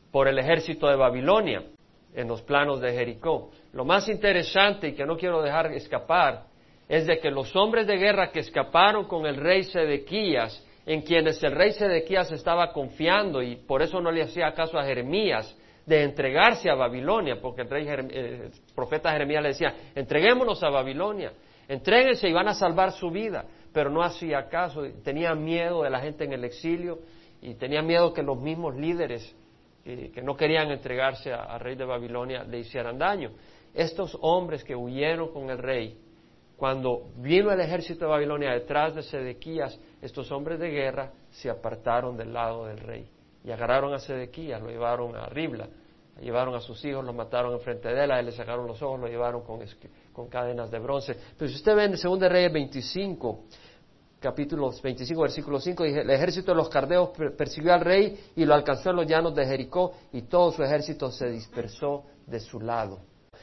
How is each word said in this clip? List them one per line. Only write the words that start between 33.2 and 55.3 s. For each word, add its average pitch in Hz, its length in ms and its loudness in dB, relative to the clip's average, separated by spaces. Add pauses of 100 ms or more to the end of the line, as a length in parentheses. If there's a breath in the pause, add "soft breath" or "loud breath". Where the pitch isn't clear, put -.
Estos 170 500 -4
hombres 160 420 0
que 139 100 -8
huyeron 143 580 -2
con 135 180 -8
el 123 80 -6
rey, 123 420 -4 (560 soft breath)
cuando 131 600 -2
vino 180 340 4
el 185 80 2
ejército 165 460 -4
de 151 40 0
Babilonia 147 400 0
detrás 147 460 0
de 151 80 -8
Sedequías, 135 760 -8 (240 loud breath)
estos 131 300 -10
hombres 151 260 -6
de 170 100 -4
guerra 135 440 -4 (180)
se - 180 -8
apartaron 117 680 -2
del 113 160 -10
lado 117 320 -4
del 107 140 -10
rey 113 300 -14 (360)
y 117 80 -8
agarraron 127 420 0
a 131 60 -8
Sedequías, 127 600 -10
lo 113 100 -10
llevaron 120 440 -4
a 110 120 -10
Ribla, 123 420 -8 (520 soft breath)
llevaron 123 360 -2
a 113 40 -6
sus 110 240 -16
hijos, 135 200 -6
los 123 100 -8
mataron 123 380 -2
enfrente 120 420 -6
de 139 80 2
él, 143 80 2
a 127 80 2
él 120 80 -2
le 120 60 -8
sacaron 120 340 -6
los 113 160 -10
ojos, 135 160 -4
lo 123 80 -6
llevaron 120 360 -4
con 113 180 -12
esqui-, - 280 -18 (240 soft breath)
con 120 160 -14
cadenas 123 400 -4
de 113 120 -6
bronce. 135 360 -6 (220 loud breath)
Pero 147 100 -4
si 123 60 -6
usted 214 220 4
ve 208 80 6
en 196 120 2
Segunda 185 300 2
de 180 60 6
Reyes 180 200 6
veinticinco, 143 920 -4 (760 loud breath)
capítulo 139 540 -2 (100)
veinticinco, 131 380 -4
versículo 143 400 0